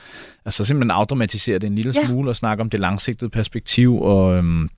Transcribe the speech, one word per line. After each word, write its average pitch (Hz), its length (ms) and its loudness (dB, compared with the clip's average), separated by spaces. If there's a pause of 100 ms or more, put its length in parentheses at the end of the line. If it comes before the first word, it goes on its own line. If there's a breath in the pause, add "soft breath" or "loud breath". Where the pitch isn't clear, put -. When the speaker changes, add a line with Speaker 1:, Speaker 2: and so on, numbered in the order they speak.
(460 loud breath)
Speaker 1:
Altså 107 200 -4
simpelthen 123 260 2
afdramatisere 107 680 0
det 104 80 -4
en 104 80 -2
lille 113 200 -2
Speaker 2:
Ja. 202 120 2
Speaker 1:
smule 127 220 -2
og 113 60 -2
snakke 107 260 -4
om 113 80 -4
det 107 100 -2
langsigtede 98 500 -4
perspektiv. 117 720 0
Og, 95 360 4
øhm, 82 400 2